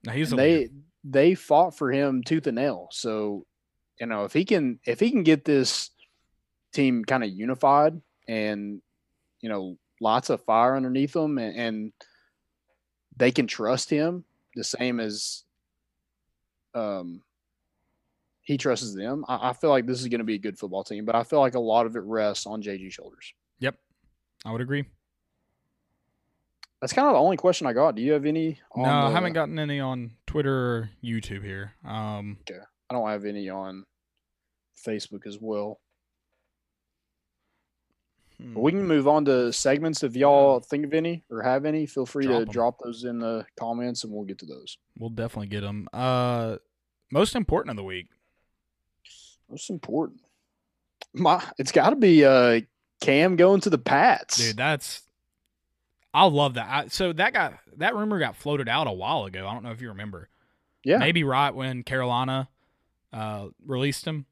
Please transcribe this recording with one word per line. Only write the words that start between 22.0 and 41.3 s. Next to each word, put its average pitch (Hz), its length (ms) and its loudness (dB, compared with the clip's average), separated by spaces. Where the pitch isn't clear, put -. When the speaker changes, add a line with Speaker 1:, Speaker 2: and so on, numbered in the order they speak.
Speaker 2:
rests 104 460 -2
on 107 160 -10
J 101 160 -10
G's 92 160 -16
shoulders. - 400 -20
Speaker 1:
Yep. 127 160 -6
I 113 80 -10
would 117 80 -6
agree. 139 240 -4
Speaker 2:
That's - 120 -6
kinda 277 180 4
the 180 80 6
only 170 180 4
question 175 300 2
I 123 60 0
got. 135 240 4
Do 110 60 -4
you 139 100 2
have 143 120 0
any 160 360 -2
on 127 120 -2
Speaker 1:
No, 131 40 2
I 143 200 2
Speaker 2:
the 143 60 0
Speaker 1:
haven't 175 200 0
gotten 156 240 -4
any 143 220 -4
on 127 320 -6
Twitter 139 280 -2
or 120 360 -2
YouTube 110 420 -8
here. 98 300 -12
Um, 104 540 -8
Speaker 2:
Okay. - 120 -16
I 127 40 -6
don't 113 140 -2
have 104 180 -6
any 101 240 -8
on 95 340 -12
Facebook 107 440 -10
as 101 140 -14
well. 107 400 -8
Speaker 1:
Hmm. 120 140 -16
Speaker 2:
But 110 60 -6
we 139 120 4
can 196 140 -2
move 147 220 4
on 151 180 4
to 127 260 2
segments. 147 500 0
If 120 140 -4
y'all 139 440 6
Speaker 1:
Yeah. - 80 -20
Speaker 2:
think 147 160 -4
of 143 100 -6
any 165 360 -2